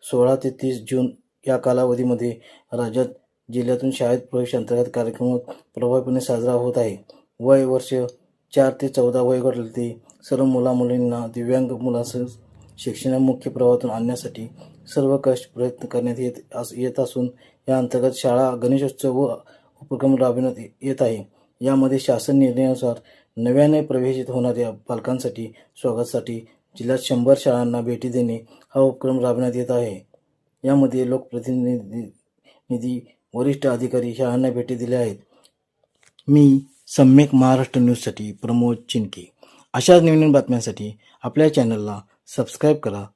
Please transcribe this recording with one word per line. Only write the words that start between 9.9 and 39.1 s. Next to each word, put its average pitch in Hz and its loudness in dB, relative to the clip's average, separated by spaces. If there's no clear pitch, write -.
सर्व 135 0
मुलामुलींना, 123 0
दिव्यांग 120 -2
मुलांसह 120 -4
शिक्षण 131 -6
मुख्य 131 0
प्रवाहातून 123 0
आणण्यासाठी 117 -6
सर्व 135 0
कष्ट 131 -2
प्रयत्न 123 -6
करण्यात 123 -4
येत 123 -4
अस-, 120 -10
येत 123 -6
असून 123 -2
या 131 2
अंतर्गत 127 0
शाळा 127 2
गणेशोत्सव 131 -2
व 123 0
उपक्रम 135 0
राबविण्यात 127 0
ये-, 117 -12
येत 135 -2
आहे. 113 0
यामध्ये 135 2
शासन 135 0
निर्णयानुसार 127 2
नव्याने 143 4
प्रवेशित 131 -2
होणाऱ्या 123 -2
पालकांसाठी 117 -6
स्वागतासाठी 117 -4
जिल्ह्यात 127 -2
शंभर 127 2
शाळांना 120 0
भेटी 120 -6
देणे 120 -2
हा 135 2
उपक्रम 131 0
राबविण्यात 123 0
येत 123 -4
आहे. 113 -4
यामध्ये 135 2
लोकप्रतिनिधी, 123 -4
निधी, 123 -6
वरिष्ठ 139 -2
अधिकारी 120 -2
शाळांना 127 0
भेटी 123 -6
दिल्या 120 -4
आहेत. 110 -2
मी 143 8
सम्यक 143 6
महाराष्ट्र 131 4
न्यूजसाठी 117 0
प्रमोद 120 0
चिनके. 95 -6